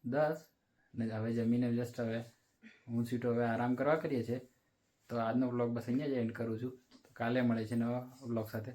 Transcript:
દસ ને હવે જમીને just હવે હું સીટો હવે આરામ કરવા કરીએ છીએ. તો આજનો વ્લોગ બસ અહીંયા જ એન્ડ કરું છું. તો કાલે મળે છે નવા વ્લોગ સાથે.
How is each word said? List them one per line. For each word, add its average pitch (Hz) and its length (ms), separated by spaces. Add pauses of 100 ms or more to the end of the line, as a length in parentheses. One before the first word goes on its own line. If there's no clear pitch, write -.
દસ 151 340 (580)
ને 113 100
હવે 110 280
જમીને 120 380
just 120 300
હવે 117 220 (640)
હું 117 180
સીટો 120 280
હવે 117 120
આરામ 120 300
કરવા 139 200
કરીએ 151 280
છીએ. 123 180 (680)
તો 117 80
આજનો 120 320
વ્લોગ 120 200
બસ 117 160
અહીંયા 135 220
જ 139 40
એન્ડ 117 200
કરું 113 280
છું. 127 120 (320)
તો - 100
કાલે 120 280
મળે 113 260
છે 120 80
નવા 120 480
વ્લોગ 113 260
સાથે. 113 260